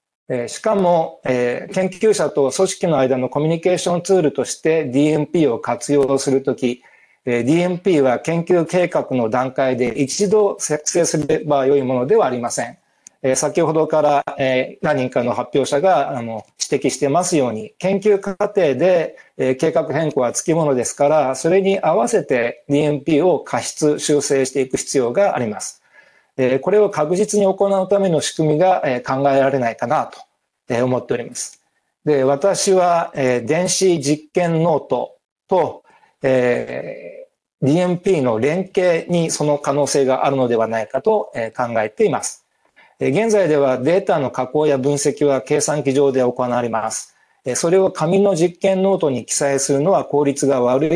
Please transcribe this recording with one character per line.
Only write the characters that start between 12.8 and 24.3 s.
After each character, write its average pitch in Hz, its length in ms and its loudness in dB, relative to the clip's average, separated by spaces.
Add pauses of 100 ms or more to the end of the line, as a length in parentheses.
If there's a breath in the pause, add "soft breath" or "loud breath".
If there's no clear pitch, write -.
え 131 120 2
ー、 - 20 -2
先 147 260 0
ほ 160 120 2
ど 156 140 2
か 156 140 0
ら、 147 220 2 (140)
え 131 440 -2
ー、 - 40 -4
何 135 220 0
人 - 20 -6
か 127 140 -2
の 117 100 -2
発 117 220 -6
表 135 100 2
者 143 160 -2
が、 147 360 2
あ 120 40 -6
の、 113 240 -10 (140)
指 - 260 -4
摘 135 40 0
し - 80 -4
て 143 100 0
ま 156 160 2
す 170 140 0
よ 131 120 2
う 110 40 -4
に、 107 240 -10
研 190 220 -2
究 196 200 2
過 196 180 -8
程 190 380 0
で、 170 420 2 (200 loud breath)
え 131 140 0
ー、 131 60 0
計 160 140 0
画 160 220 -2
変 151 180 -2
更 - 80 -2
は 120 140 0
つ - 80 -6
き 165 120 0
も 165 120 0
の 143 100 2
で 120 80 0
す - 100 -8
か 143 140 2
ら、 143 280 2
そ 165 140 -2
れ 190 120 4
に 190 200 0
合 160 140 2
わ 233 140 0
せ 185 160 0
て 120 420 -2
デ 143 120 2
ィ - 20 2
ー - 20 2
エ 151 80 0
ム 143 100 -4
ピ 160 200 -2
ー 170 40 4
を 170 140 2
加 - 200 -6
筆、 151 400 -2
修 147 200 0
正 139 260 0